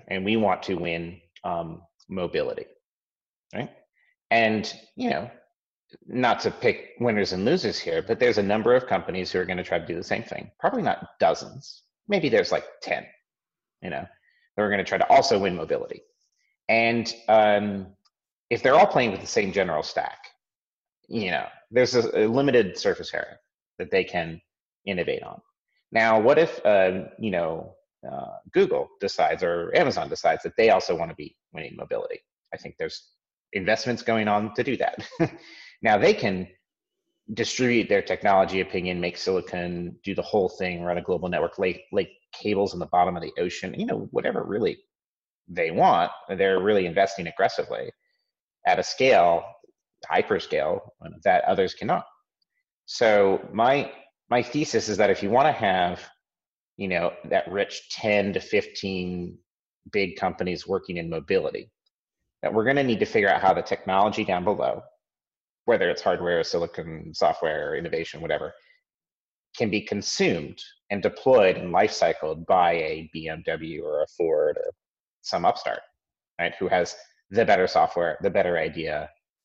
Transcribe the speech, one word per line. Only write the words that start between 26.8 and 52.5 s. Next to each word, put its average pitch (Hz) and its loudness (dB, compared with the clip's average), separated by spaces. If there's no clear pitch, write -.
you 110 -4
know, 82 -4
uh, 67 -12
Google 160 2
decides 80 0
or 85 -2
Amazon 113 -2
decides 78 -2
that 87 -8
they 113 6
also 92 2
wanna 82 -6
be 76 -14
winning 78 -12
mobility? - -8
I 82 -12
think - -16
there's - -10
investments 107 0
going 110 2
on 104 0
to 123 0
do 127 -2
that. - -4
<laughs> 165 2
Now 107 6
they 160 4
can 95 -2
distribute 120 2
their 101 4
technology 95 2
opinion, 90 -2
make 87 -2
silicon, 87 -4
do 98 -6
the - -2
whole 95 2
thing, 90 -6
run 87 -2
a 87 -4
global 90 -2
network, 85 -2
lay, 92 -2
lay 95 -2
cables 101 -2
in 87 -8
the 80 -6
bottom 87 2
of 85 -8
the 78 -10
ocean, 90 -4
you 208 -4
know, 104 -6
whatever - -2
really 98 -2
they 85 -2
want. 95 2
They're 95 2
really 98 2
investing 90 0
aggressively - -2
at 90 4
a 90 -2
scale, 87 4
hyperscale, 82 0
that 92 4
others 95 2
cannot. 147 -4